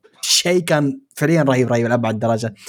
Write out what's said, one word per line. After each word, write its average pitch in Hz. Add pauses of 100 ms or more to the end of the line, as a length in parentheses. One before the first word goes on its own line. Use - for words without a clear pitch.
(220)
شيء -
كان 147 (160)
فعليًا 156
رهيب، 127
رهيب 117
لأبعد 113
درجة. 113 (140)